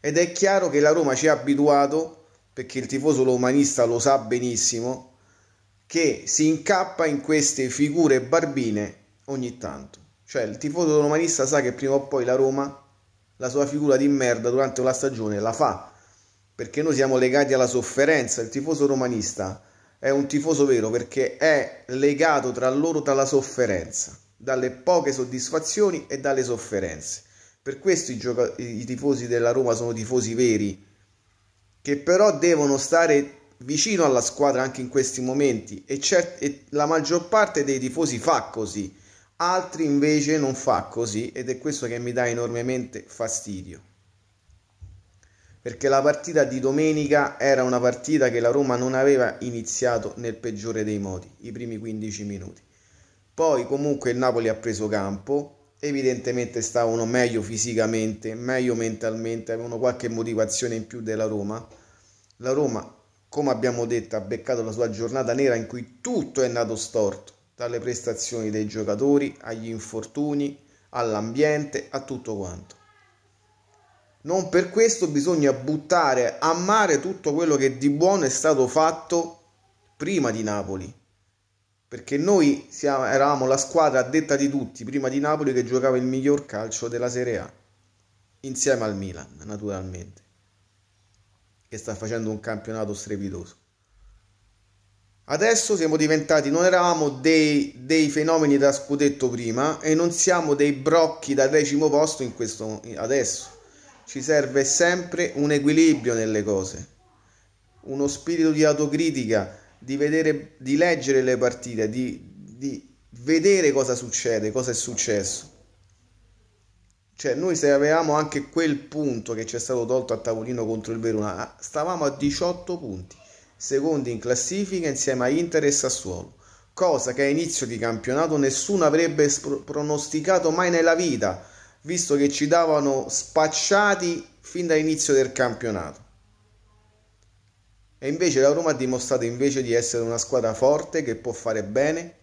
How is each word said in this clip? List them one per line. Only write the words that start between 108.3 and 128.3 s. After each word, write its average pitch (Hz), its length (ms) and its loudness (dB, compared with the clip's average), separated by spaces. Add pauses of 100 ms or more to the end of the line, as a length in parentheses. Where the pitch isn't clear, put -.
di 156 140 4
autocritica, 143 920 0 (260)
di 131 140 -8
vedere, 151 640 0
di 131 180 0
leggere 139 460 4
le 127 160 2
partite, 120 500 -2
di, 107 460 -6
di 110 640 -12 (260)
vedere 160 500 4
cosa 127 220 2
succede, 110 560 -2
cosa 123 220 -4
è - 20 -2
successo. - 800 -4 (1600)
Cioè, 131 200 -2
noi 170 200 0
se 151 160 2
avevamo 151 440 4
anche 147 340 -2
quel 160 280 0
punto 139 560 -6
che 113 140 -6
ci 120 100 -8
è - 40 -4
stato 120 260 -2
tolto 127 260 0
a 110 60 -2
tavolino 113 480 -4
contro 110 260 -6
il 113 60 -6
Verona, 107 600 -4
stavamo 160 460 -4
a 139 60 2
diciotto 170 680 -4
punti, 95 380 -12 (400)
secondi 139 540 -2
in 113 80 -6
classifica 175 720 -2
insieme 127 360 -2
a 123 40 2
Inter 160 360 0
e 143 60 4
Sassuolo, 92 640 -4 (400)
cosa 139 400 0
che 139 80 0
a 139 60 4
inizio 165 360 -2
di 117 140 -6
campionato 127 580 -2